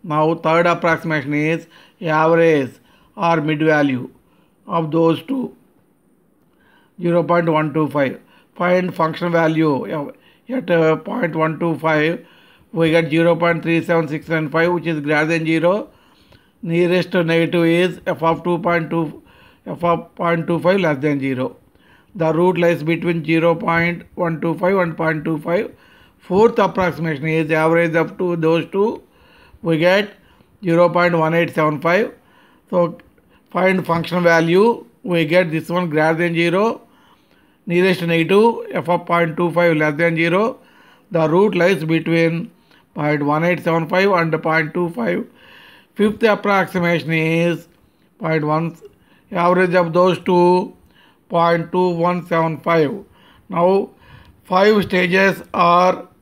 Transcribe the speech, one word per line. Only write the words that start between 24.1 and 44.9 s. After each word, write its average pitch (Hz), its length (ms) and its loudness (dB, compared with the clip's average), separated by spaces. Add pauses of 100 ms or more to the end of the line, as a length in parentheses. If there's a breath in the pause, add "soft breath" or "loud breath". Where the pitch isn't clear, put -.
one 165 260 -4
two 165 140 -2
five 185 220 0
and 165 200 -2
point 160 260 -2
two 160 140 -2
five. 170 340 -4 (460 soft breath)
Fourth 220 400 2
approximation 165 680 -2
is 160 240 0
average 165 420 2
of 165 240 -2
two, 175 200 -2
those 160 340 0
two. 202 320 -2 (580 soft breath)
We 165 160 0
get 190 360 2 (500 soft breath)
zero 175 260 4
point 175 260 2
one 160 200 0
eight 165 180 0
seven 151 260 0
five. 202 320 0 (600 soft breath)
So 175 260 -2 (540 soft breath)
find 185 340 0
function 170 380 -2
value. 170 600 2 (200)
We 170 220 0
get 170 260 2
this 160 180 -6
one 175 220 -2
greater 156 240 0
than 170 180 -2
zero. 170 480 0 (840 soft breath)
Nearest 180 320 2
to 170 80 -4
negative, 190 640 2
f 165 180 -6
of 175 160 -2
point 170 320 0
two 175 140 0
five 170 260 2
less 151 180 0
than 165 200 0
zero. 180 440 0 (520 soft breath)
The 160 180 0
root 190 240 2
lies 170 320 2
between 165 640 0 (460 soft breath)
point 151 280 -2
one 147 200 0
eight 175 200 -2
seven 165 240 -2
five 190 220 2
and 165 320 0
point 160 320 -2
two 175 160 -2
five. 175 380 -4 (640 loud breath)